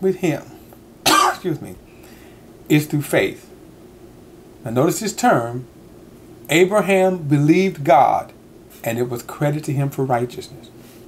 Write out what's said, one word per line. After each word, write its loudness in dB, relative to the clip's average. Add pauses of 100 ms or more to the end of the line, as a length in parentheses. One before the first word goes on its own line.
with -2
him, -4 (360)
<coughs> -12
excuse 0
me, -14 (920)
is 2
through -4
faith. -4 (1160)
Now -8
notice 0
this -6
term, 0 (800)
"Abraham 2
believed 2
God, 4 (500)
and -4
it -2
was -8
credited -4
to -4
him -2
for -4
righteousness." -4 (380)